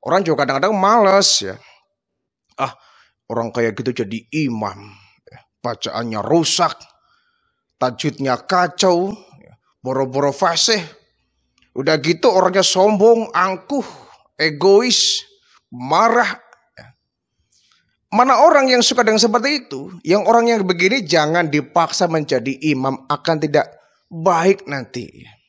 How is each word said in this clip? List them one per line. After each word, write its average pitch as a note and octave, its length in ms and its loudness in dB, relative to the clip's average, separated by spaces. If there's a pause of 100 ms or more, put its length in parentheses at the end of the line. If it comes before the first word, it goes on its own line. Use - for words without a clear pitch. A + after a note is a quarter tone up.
Orang E3+ 240 0
juga D3 160 0
kadang-kadang C#3 320 0
males, G3 640 4
ya. G2 160 -10 (1040)
"Ah, B2+ 160 -6 (560)
orang A#2 160 -4
kayak A2+ 320 -2
gitu A#2+ 240 -4
jadi A2 240 -12 (160)
imam, G2+ 480 -8 (320)
ya. - 160 -20 (240)
Bacaannya A2+ 560 -6
rusak, E3 560 0 (1040)
tajwidnya C3 640 -4
kacau, F3+ 720 0 (240)
ya. - 160 -20 (240)
Boro-boro C3 560 -2
fasih. F3+ 480 0 (880)
Udah C3+ 240 -2
gitu E3 320 0
orangnya F#3 320 2
sombong, G#3 720 2
angkuh, F#3+ 720 -4 (320)
egois, F#3+ 880 0 (480)
marah." F#3+ 720 -2 (1700)
Mana B3 320 4
orang D4 240 6
yang B3 160 2
suka B3 160 0
dengan A3 160 2
seperti A#3 480 0
itu? D3+ 400 -14
Yang G3 240 2
orang A#3 240 4
yang A3 80 0
begini F#3 480 0
jangan D#3+ 400 2
dipaksa D3+ 560 -2
menjadi C#3 480 -2 (160)
imam, C3+ 400 -4
akan D#3 320 -2
tidak D3 320 0 (400)
baik F3+ 560 0
nanti. - 560 -12 (240)